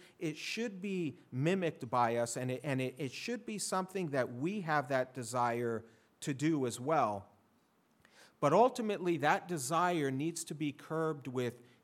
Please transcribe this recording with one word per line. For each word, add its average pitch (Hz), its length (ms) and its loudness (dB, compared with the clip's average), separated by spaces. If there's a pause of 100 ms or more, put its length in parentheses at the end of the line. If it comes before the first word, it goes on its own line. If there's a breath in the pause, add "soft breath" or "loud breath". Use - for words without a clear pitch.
(200 loud breath)
It 156 160 -2
should 214 460 -6
be 180 340 -2 (160 loud breath)
mimicked 156 580 0
by 117 280 4
us, 120 180 0
and 127 160 -2
it, 127 100 -2
and 135 200 0
it, 127 160 -2
it 139 160 -4
should - 320 -6
be 214 120 -6
something 185 520 -2
that 127 240 0
we 170 280 -2
have 151 280 2
that 131 240 0
desire 120 720 -2 (340 loud breath)
to 147 140 -2
do 139 340 0
as 113 100 -4
well. 123 480 2 (1160 loud breath)
But 143 100 4
ultimately, 202 640 4
that 151 300 2
desire 165 640 0
needs 156 320 -4
to - 120 -10
be 147 180 -4
curbed 156 540 -4
with 123 340 -2 (220 loud breath)